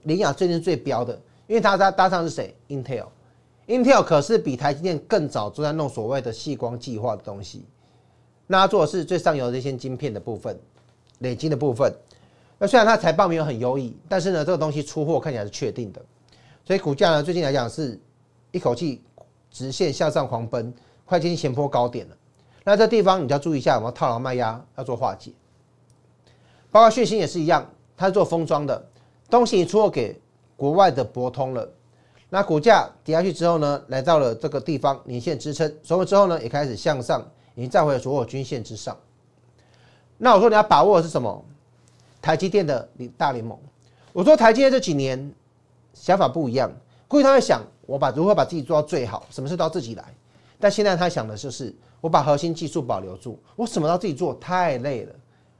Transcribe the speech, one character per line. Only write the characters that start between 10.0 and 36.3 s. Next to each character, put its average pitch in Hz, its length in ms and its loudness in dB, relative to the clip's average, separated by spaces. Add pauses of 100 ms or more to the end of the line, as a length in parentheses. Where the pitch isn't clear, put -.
的 101 60 -10
部 110 180 -10
分、 107 200 -10 (640)
磊 123 160 -6
晶 156 160 -6
的 139 60 -2
部 135 160 0
分。 110 180 2 (640)
那 202 80 0
虽 247 120 4
然 220 80 8
它 220 100 6
财 170 160 2
报 185 160 2
没 170 80 0
有 160 80 -2
很 143 160 -4
优 123 180 -2
异， 120 200 -8 (100)
但 190 140 0
是 190 100 -2
呢， 156 140 -2
这 175 60 0
个 180 60 2
东 156 140 -2
西 147 100 -6
出 151 220 -6
货 147 160 0
看 143 140 -6
起 120 40 -6
来 104 60 -6
是 104 60 -8
确 117 200 -6
定 107 220 -8
的， - 100 -20 (640)
所 185 100 -2
以 190 60 0
股 147 160 -2
价 180 140 4
呢， 151 120 2
最 165 120 -4
近 170 100 -2
来 139 80 0
讲 127 180 -2
是 127 300 -8 (520)
一 180 80 -6
口 123 140 0
气 131 300 -6 (480)
直 131 220 -10
线 165 180 -2
向 156 180 -2
上 151 160 -2
狂 117 220 -6
奔， 120 260 -6 (320)
快 180 140 0
接 160 80 -2
近 175 80 -2
前 139 180 -4
波 143 140 -2
高 123 220 0
点 117 180 -10
了。 - 80 -20 (480)
那 202 140 4
这 220 100 6
地 220 140 4
方 185 200 4
你 135 60 -2
就 139 60 0
要 143 60 0
注 160 160 -2
意 - 20 -2
一 127 40 -2
下 151 140 2
有 113 60 0
没 110 60 -6
有 123 40 -4
套 147 160 -4
牢 117 100 -2
卖 127 180 -6
压， 117 280 -4 (140)
要 139 60 -10
做 123 120 -6
化 113 200 -4
解。 - 180 -20 (1400)
包 214 120 8
括 226 80 8
讯 226 160 2
芯 202 120 -2
也 180 80 0
是 170 140 -6
一 156 60 -2
样， 151 200 2 (320)
它 185 100 0
是 196 40 2
做 190 120 2
封 170 220 -2
装 147 220 -2
的， 127 180 -6 (440)
东 240 180 6
西 233 80 -2
已 185 40 4
经 180 80 2
出 214 140 2
货 208 80 4
给 123 300 -4 (380)
国 143 160 -2
外 185 180 6
的 127 120 -4
博 123 280 -6
通 131 220 -6
了。 113 140 -8 (640)
那 196 140 0
股 160 160 2
价 180 300 6 (120)
跌 156 140 -2
下 165 60 4
去 185 100 0
之 165 140 -4
后 170 140 2
呢， 143 280 -2
来 131 140 -4
到 160 180 4
了 120 160 2
这 139 140 -6
个 139 100 -4
地 139 180 -4
方 139 280 -2
年 123 160 -8
线 147 180 -4
支 151 140 -8
撑， 151 200 -2 (100)
守 165 140 -2
稳 185 80 0
之 190 100 0
后 196 120 6
呢， 165 160 -2